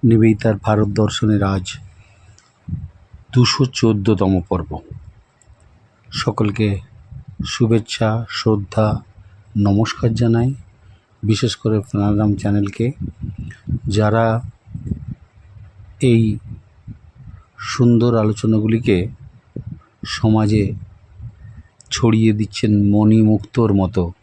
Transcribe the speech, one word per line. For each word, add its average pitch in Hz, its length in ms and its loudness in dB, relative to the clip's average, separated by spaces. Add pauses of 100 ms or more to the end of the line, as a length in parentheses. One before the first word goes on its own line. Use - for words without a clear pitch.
নিবেদিতার 113 600 4
ভারত 107 260 2 (100)
দর্শনের 107 420 0 (120)
আজ 95 120 -4 (1700)
দুশো 123 320 2 (120)
চোদ্দতম 104 580 2 (140)
পর্ব। 82 240 -4 (1400)
সকলকে 107 580 -2 (800)
শুভেচ্ছা, 113 640 0 (200)
শ্রদ্ধা, 107 580 0 (800)
নমস্কার 110 460 0
জানাই, 117 360 2 (760)
বিশেষ 107 320 0
করে 110 260 -2
প্রাণারাম 104 540 0
চ্যানেলকে, 101 500 -2 (1040)
যারা 107 380 2 (1900)
এই 113 120 4 (1400)
সুন্দর 120 500 2
আলোচনাগুলিকে 110 840 0 (1160)
সমাজে 107 480 2 (1300)
ছড়িয়ে 110 420 2
দিচ্ছেন 107 400 -2 (180)
মণিমুক্তোর 107 800 2
মতো। 95 300 0 (200)